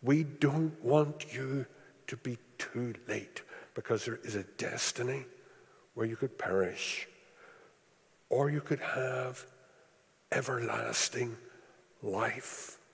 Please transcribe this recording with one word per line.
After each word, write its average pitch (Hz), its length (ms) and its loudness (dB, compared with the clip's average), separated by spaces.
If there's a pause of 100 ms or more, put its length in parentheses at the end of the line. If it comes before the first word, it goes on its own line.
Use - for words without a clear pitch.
We 147 220 6
don't 151 580 2
want 147 520 4
you 135 320 -2 (400)
to - 100 -8
be 123 220 -6 (180)
too 120 380 -4 (140)
late, - 340 -4 (320)
because - 320 0
there 113 180 -4
is 107 120 -4
a 98 80 -2 (120)
destiny - 680 0 (680)
where 113 140 0
you 113 100 -2
could - 220 -2
perish, - 680 0 (1200)
or 139 180 6
you 147 140 2
could 147 180 0
have 131 640 -2 (880)
everlasting 117 1040 0 (680)
life. - 760 -2 (160)